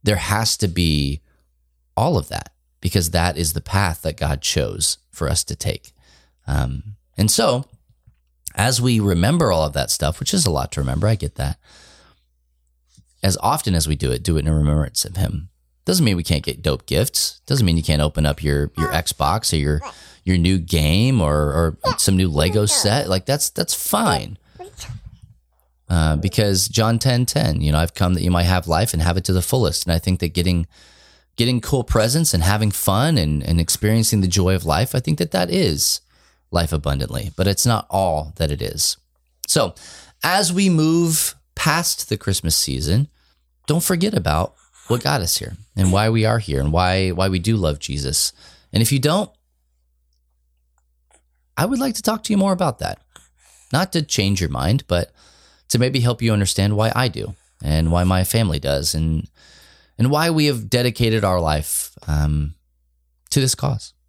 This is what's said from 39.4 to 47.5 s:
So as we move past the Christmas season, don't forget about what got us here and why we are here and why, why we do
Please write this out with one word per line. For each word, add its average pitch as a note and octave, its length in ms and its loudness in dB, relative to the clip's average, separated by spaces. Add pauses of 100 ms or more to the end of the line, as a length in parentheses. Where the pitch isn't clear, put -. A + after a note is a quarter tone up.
So A2 280 0 (500)
as F3+ 300 0
we F#3+ 160 4
move E3 640 2 (200)
past - 540 -2
the - 80 -2
Christmas E2 400 -2
season, E2 520 0 (580)
don't D#3+ 180 0
forget G3 300 0
about E2 400 0 (340)
what B2 160 0
got C#3+ 160 0
us F2 160 -2
here - 160 -6 (240)
and F#2 160 2
why G#2 160 2
we A2+ 160 2
are A2+ 140 2
here D2+ 220 -2
and D2 120 0
why, F#2 380 2
why F#2 180 0
we F#2 100 0
do G#2+ 180 0